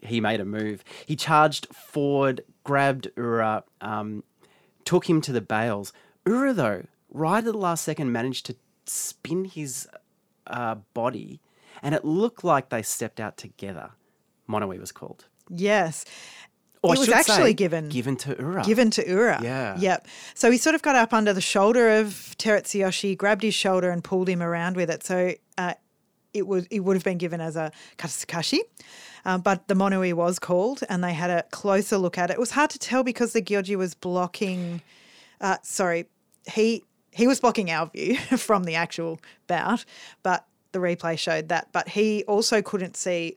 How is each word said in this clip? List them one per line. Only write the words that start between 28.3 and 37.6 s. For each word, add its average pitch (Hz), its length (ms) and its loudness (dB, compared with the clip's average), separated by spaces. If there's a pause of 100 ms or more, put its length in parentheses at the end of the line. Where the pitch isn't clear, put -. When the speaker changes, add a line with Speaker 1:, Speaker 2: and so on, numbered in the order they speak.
Speaker 2:
um, 185 160 0
but 190 260 0
the 196 60 2
monoi 190 400 2
was 175 240 0
called 208 500 0
and 180 160 -2
they 175 80 -2
had 175 160 -2
a 175 220 2
closer 196 480 0
look 180 180 -2
at 175 140 0
it. 170 40 -2
It - 60 -2
was 240 120 -2
hard 302 180 2
to - 80 -12
tell 254 260 0
because 240 300 -2
the 226 80 2
gyoji 196 340 -2
was 185 160 -2
blocking, 180 880 -4 (640)
uh, 190 200 0
sorry, 170 440 -2 (440)
he, 220 340 2 (260)
he 220 160 4
was 262 120 4
blocking 220 320 2